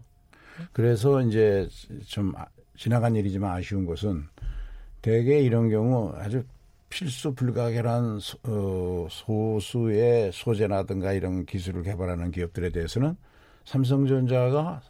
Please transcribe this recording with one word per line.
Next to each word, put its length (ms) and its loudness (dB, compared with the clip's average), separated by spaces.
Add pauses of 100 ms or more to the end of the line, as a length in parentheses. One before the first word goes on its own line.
(720)
그래서 500 4
이제 460 4 (380)
좀 300 -2
아-, 100 -12 (300)
지나간 400 2
일이지만 360 -2
아쉬운 340 -4
것은 380 -4 (760)
대개 400 4
이런 300 4
경우 460 2
아주 280 -4 (460)
필수 440 -6
불가결한 840 0
소-, 240 -12
어, 680 -2
소수의 1300 2
소재라든가 800 0
이런 340 -2
기술을 360 -4
개발하는 480 -4
기업들에 400 -4
대해서는 460 0 (480)
삼성전자가 1300 2